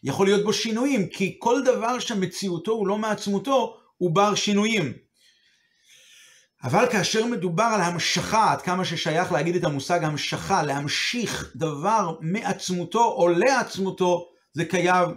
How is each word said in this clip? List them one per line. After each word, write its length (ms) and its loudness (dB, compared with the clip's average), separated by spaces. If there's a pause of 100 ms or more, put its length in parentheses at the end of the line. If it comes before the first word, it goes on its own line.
יכול 220 0
להיות 180 4
בו 100 0
שינויים, 540 0
כי 320 -4
כל 260 2
דבר 340 0
שמציאותו 720 -4
הוא 160 -2
לא 100 0
מעצמותו, 800 -2 (200)
הוא 180 0
בר 200 4
שינויים. 580 0 (1700)
אבל 280 2
כאשר 340 0
מדובר 380 -2
על 180 2
המשכה, 720 2
עד 100 0
כמה 240 -2
ששייך 460 -2
להגיד 240 0
את 80 0
המושג 400 0
המשכה, 600 -2
להמשיך 920 -4
דבר 680 0
מעצמותו 840 -2
או 240 2
לעצמותו, 1000 2 (240)
זה 180 -2
חייב 460 4